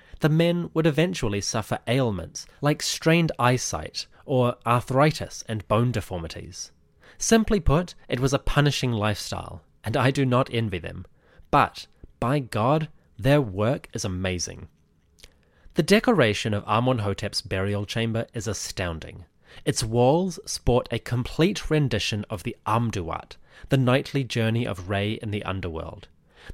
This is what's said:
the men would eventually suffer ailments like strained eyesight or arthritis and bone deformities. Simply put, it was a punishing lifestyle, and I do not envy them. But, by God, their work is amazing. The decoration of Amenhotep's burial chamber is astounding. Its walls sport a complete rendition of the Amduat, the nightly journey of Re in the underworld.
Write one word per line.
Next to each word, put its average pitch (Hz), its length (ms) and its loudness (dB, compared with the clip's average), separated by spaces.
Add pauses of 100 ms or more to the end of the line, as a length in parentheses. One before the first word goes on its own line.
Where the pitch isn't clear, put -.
(220)
the 156 80 4
men 170 440 2
would 160 140 2
eventually 139 540 0
suffer - 460 -4
ailments 113 580 -2 (160)
like 147 200 0
strained 165 560 2
eyesight 123 720 -2 (180)
or 127 300 2 (100)
arthritis 127 840 2
and 107 180 -6
bone 117 240 2
deformities. 90 800 -8 (460)
Simply 220 420 2
put, 160 360 2 (120)
it 123 140 -2
was 135 120 2
a 135 60 0
punishing 135 540 2
lifestyle, 95 680 -4 (220)
and 113 140 -2
I 131 140 2
do 139 140 0
not 123 280 2
envy 110 240 -2
them. 87 280 -10 (460)
But, - 360 2 (340)
by 139 180 0
God, 135 480 0 (300)
their 139 240 4
work 107 500 -2
is 113 140 -6
amazing. 92 640 -4 (1080)
The 170 80 2
decoration 151 720 4
of 104 140 -2
Amenhotep's 107 720 0
burial 101 440 -2
chamber 113 480 -2
is 113 140 -6
astounding. 90 800 -8 (400)
Its 104 180 -2
walls 131 640 2
sport - 460 0
a 113 80 -2
complete 151 720 0
rendition 120 580 0
of 101 140 -8
the 117 120 -6 (120)
Amduat, 104 720 -2 (320)
the 135 80 4
nightly 131 460 2
journey 113 440 0
of 95 220 -6
Re 104 320 0
in 110 100 -6
the 104 120 -4
underworld. 85 640 -8 (460)